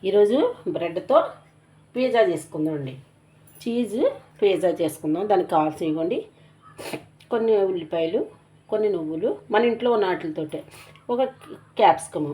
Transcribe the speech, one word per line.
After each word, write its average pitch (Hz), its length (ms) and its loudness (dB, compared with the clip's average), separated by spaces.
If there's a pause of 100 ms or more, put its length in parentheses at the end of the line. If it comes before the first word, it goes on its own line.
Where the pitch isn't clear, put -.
ఈరోజు 208 300 4 (380)
బ్రెడ్‌తో 170 420 0 (760)
పిజ్జా 240 340 2
చేసుకుందాం 156 500 -4
అండి. 131 140 -8 (680)
చీజ్ 233 320 -4 (460)
పిజ్జా 180 400 2
చేసుకుందాం. 160 500 -2
దానికి 180 240 2
కావాల్సినవి 156 380 0
ఇవ్వండి, 165 260 -2 (1120)
కొన్ని 226 220 2 (160)
ఉల్లిపాయలు, 170 500 -2 (520)
కొన్ని 214 240 0
నువ్వులు, 160 340 -4 (240)
మన 220 160 4
ఇంట్లో 233 260 0
ఉన్న 202 140 2
వాటితోటే, 156 500 -6 (540)
ఒక 240 60 -2 (600)
క్యాప్సికమ్ 160 540 2